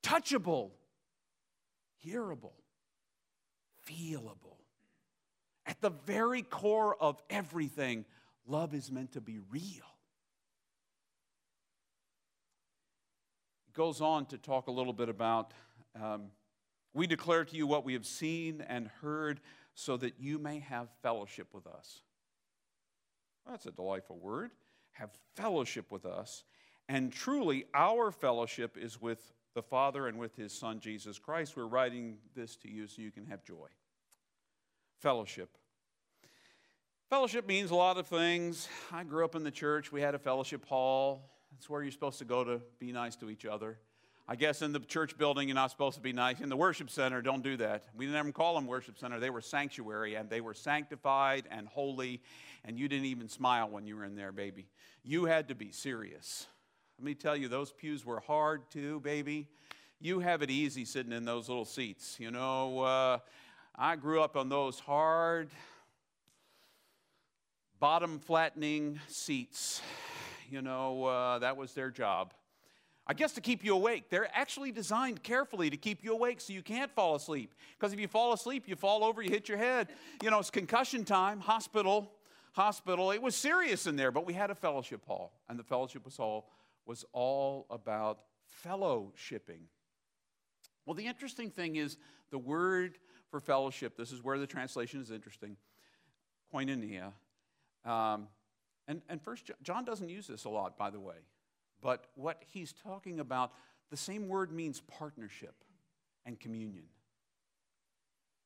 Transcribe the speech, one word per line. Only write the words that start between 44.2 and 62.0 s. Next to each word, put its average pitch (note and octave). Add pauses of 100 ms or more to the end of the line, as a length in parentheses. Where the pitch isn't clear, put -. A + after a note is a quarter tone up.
I B2
guess D3
in D3+
the C#3+
church D#3
building, C#3
you're C3+
not C3
supposed C#3
to -
be B2+
nice. B2+
In C#3+
the C3
worship D#3+
center, B2+
don't C3
do C3+
that. G#2+ (100)
We A#2+
didn't D3
ever D3
call E3
them C#3+
worship B2
center. A#2+
They B2+
were A#2
sanctuary, A2
and G#2+
they A2+
were A2+
sanctified C#3
and G#2+
holy, C3 (400)
and A#2
you C#3+
didn't C3+
even A#2+
smile A#2+
when G#2
you G#2
were G#2
in G2+
there, G2
baby. G2 (340)
You D#3+
had D#3
to C3
be G#2+
serious. G#2+ (500)
Let B2
me C#3+
tell D3
you, C3+
those C#3
pews D3
were A#2
hard D3+
too, D3
baby. D3 (500)
You F3+
have F3
it C#3
easy C3+
sitting A#2+
in A#2
those A#2
little B2
seats. -